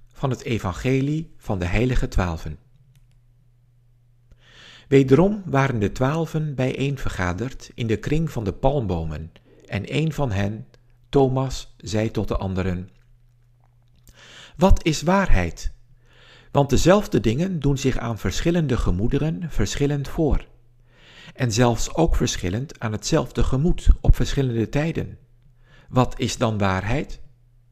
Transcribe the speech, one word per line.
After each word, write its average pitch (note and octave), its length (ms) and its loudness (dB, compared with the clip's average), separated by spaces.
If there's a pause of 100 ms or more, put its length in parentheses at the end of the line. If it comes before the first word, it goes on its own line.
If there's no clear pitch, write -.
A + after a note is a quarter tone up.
(120)
van - 180 -4
het - 140 -4
Evangelie C3+ 920 -2
van G2+ 220 -6
de F2 60 -2
Heilige A#2+ 420 2
Twaalfen. E2 500 -2 (2250)
Wederom D3 580 6
waren C3+ 340 0
de G2+ 120 0
twaalfen D#3 640 -2
bijeenvergaderd B2+ 1200 -4
in A#2+ 140 -6
de A2 100 0
kring D#3 340 -2
van A2+ 120 -6
de G2 100 -2
palmbomen, E2+ 800 -2 (340)
en - 300 -8
een D#3 180 0
van C3 180 -2
hen, G#2 360 -4 (420)
Thomas, C3 680 0
zei G#2+ 340 -2
tot G#2 160 -2
de - 100 -2
anderen: F#2 520 -4 (1700)
"Wat F#3 300 4
is D#3 160 0
waarheid?" D3 720 2 (800)
Want C#3 180 2
dezelfde F#3 500 4
dingen D3+ 400 -2
doen C#3 180 0
zich C3 200 0
aan A#2 200 -6
verschillende D3 600 0
gemoederen C#3 720 0
verschillend C#3+ 560 -2
voor, - 400 0 (840)
en A#2+ 180 -2
zelfs A#2+ 440 2
ook E3 200 4
verschillend A2+ 640 -4
aan A2 120 -6
hetzelfde B2+ 520 0
gemoed D3+ 440 2 (140)
op - 140 6
verschillende A#2+ 540 0
tijden. C#3+ 480 -4 (720)
Wat B2 300 0
is - 180 -4
dan A2+ 200 0
waarheid? G2+ 640 -2 (500)